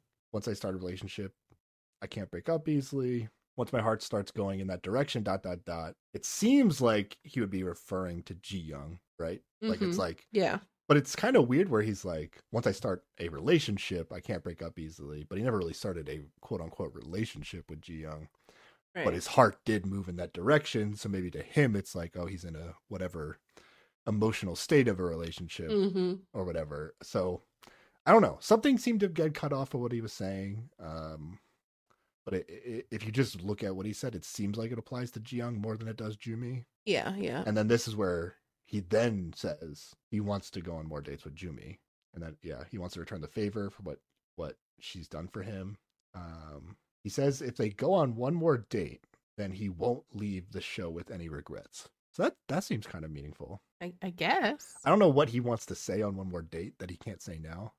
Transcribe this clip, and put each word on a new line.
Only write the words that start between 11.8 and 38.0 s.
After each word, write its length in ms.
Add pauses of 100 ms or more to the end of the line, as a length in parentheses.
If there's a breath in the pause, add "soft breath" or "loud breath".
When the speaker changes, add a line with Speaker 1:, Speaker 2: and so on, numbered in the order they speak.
Speaker 1:
he's 200
like, 360 (120)
"Once 140
I 60
start 320 (160)
a 100
relationship, 840
I 100
can't 220
break 200
up 160
easily." 440
But 140
he 60
never 160
really 140
started 360
a 120 (200)
quote 200
unquote 340
relationship 760
with 120
Ji-young. 480 (640 soft breath)
Speaker 2:
Right. 100
Speaker 1:
But 80
his 140
heart 360
did 220
move 240
in 80
that 160
direction. 600
So 120
maybe 240
to 120
him, 340
it's 180
like, 220
"Oh, 80
he's 200
in 120
a 180 (140)
whatever 500 (680 soft breath)
emotional 480
state 320
of 120
a 40
relationship 640
Speaker 2:
Mm-hmm. 460 (180)
Speaker 1:
or 120
whatever." 580
So 400 (600 loud breath)
I 60
don't 100
know. 200
Something 360
seemed 240
to 60
get 260
cut 200
off 200
of 80
what 100
he 100
was 120
saying. 560 (100)
Um, 600 (840)
but 100
it, 140
it, 420
if 140
you 60
just 300
look 220
at 120
what 100
he 80
said, 220
it 100
seems 320
like 140
it 80
applies 320
to 80
Ji-young 400
more 180
than 100
it 100
does 200
Jumi. 480 (200)
Speaker 2:
Yeah, 300
yeah. 300
Speaker 1:
And 100
then 120
this 200
is 80
where 400 (300)